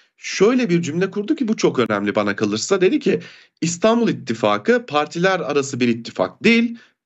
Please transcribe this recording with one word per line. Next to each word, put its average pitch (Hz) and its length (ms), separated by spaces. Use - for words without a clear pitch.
şöyle 240 480
bir 170 120
cümle 175 280
kurdu 208 260
ki 233 120
bu - 80
çok 139 220
önemli 104 360
bana 101 220
kalırsa. 110 440
Dedi 214 200
ki, 180 200
"İstanbul 220 480
İttifakı 113 760
partiler 170 540
arası 135 400
bir 123 80
ittifak 113 560
değil, 233 340